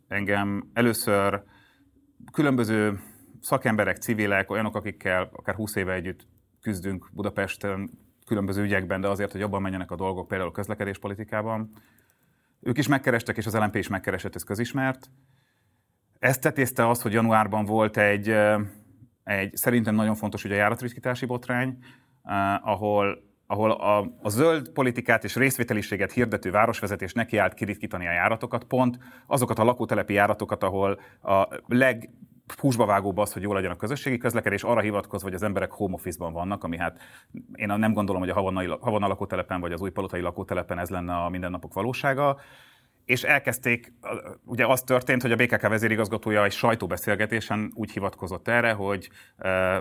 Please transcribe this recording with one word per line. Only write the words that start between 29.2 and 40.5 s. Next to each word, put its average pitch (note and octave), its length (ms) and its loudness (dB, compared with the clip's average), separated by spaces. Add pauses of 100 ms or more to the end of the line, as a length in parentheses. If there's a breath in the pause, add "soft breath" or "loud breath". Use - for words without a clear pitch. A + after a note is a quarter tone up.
azokat A#2+ 320 0
a A2 40 6
lakótelepi A2+ 500 2
járatokat, G2+ 500 4
ahol G2 360 0 (220 loud breath)
a G2 260 4 (200)
leg-, B2 420 2 (500)
húsba A#2+ 260 4
vágóbb G2 320 2
az, G#2 160 0
hogy F#2 80 -8
jó G2+ 120 -2
legyen F#2+ 180 0
a F2 40 -8
közösségi B2+ 420 -4
közlekedés, A2 460 0
arra A2 180 2
hivatkozva, G2+ 460 -4
hogy F#2 80 -6
az F2+ 80 -4
emberek F#2+ 280 -2
home F#2+ 220 -4
office-ban E2+ 400 -8
vannak, F#2+ 300 -6
ami E2+ 140 -6
hát E2+ 220 -4 (560 loud breath)
én G#2 220 -4
nem A2 160 4
gondolom, G2 280 0
hogy F2+ 80 -2
a F2+ 40 -2
Havana, F#2 480 -2
Havana G#2 260 0
lakótelepen F#2 520 -4
vagy F2 120 -4
az E2+ 100 -6
Újpalotai F#2 400 -4
lakótelepen F2 580 -4